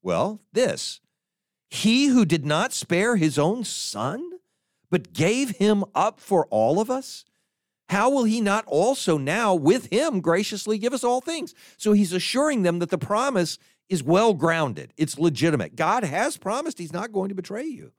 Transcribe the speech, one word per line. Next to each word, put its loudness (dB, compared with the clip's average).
Well, -2
this, -2
"He 2
who 6
did 0
not 0
spare 0
his 2
own 0
son, -6
but -2
gave 0
him 2
up -2
for 2
all 2
of -4
us, -8
how 2
will 2
he 2
not 0
also 0
now 0
with 2
him 0
graciously -2
give -2
us -4
all 0
things?" -8
So 2
he's 4
assuring 0
them 0
that -4
the -2
promise -2
is -2
well 4
grounded. -2
It's -4
legitimate. 0
God 0
has -4
promised -6
he's -12
not -8
going -4
to -10
betray -10
you. -14